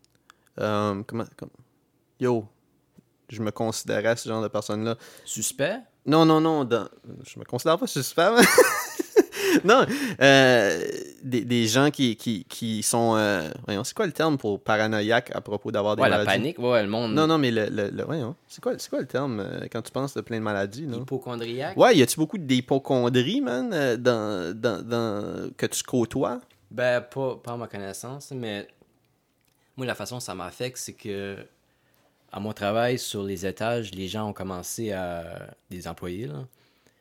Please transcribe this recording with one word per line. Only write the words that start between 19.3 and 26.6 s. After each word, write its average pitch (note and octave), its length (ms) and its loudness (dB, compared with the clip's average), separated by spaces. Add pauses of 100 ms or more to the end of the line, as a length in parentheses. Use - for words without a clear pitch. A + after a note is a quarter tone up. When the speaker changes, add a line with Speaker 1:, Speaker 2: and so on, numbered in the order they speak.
Speaker 1:
euh, F2+ 320 -6
quand A#2 100 -6
tu - 100 -14
penses C3+ 220 -4
de A#2 80 -4
plein A2+ 160 -6
de A2 60 -4
maladies, G#2 420 -4
là ? A#2+ 120 -6
Speaker 2:
Hypochondriaque ? B2+ 800 -8
Speaker 1:
Ouais, G#3 220 8
y B2+ 60 10
a-tu - 140 2
beaucoup D#3 200 -2
d'hypochondrie, C3 1040 2
man, B3 320 -2
euh, C3+ 240 2
dans, G#2+ 580 0
dans, A2 320 -2
dans, G2+ 720 -4
que - 80 -2
tu - 180 -4
côtoies ? C3+ 560 -2 (300)